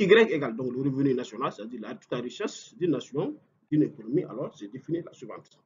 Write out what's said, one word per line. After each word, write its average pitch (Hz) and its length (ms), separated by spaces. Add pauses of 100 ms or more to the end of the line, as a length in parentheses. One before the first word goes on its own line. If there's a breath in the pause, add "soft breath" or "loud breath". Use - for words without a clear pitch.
Y 208 300
égale 131 240
donc 127 160
le 131 100
revenu 135 320
national, 123 380
c'est-à-dire 113 280
la, 117 140
toute - 160
la 123 100
richesse - 580
d'une 175 120
nation, 147 460 (340)
d'une 151 140
économie, 117 400
alors 143 320
c'est 101 120
défini 147 340
la - 100
suivante. 92 540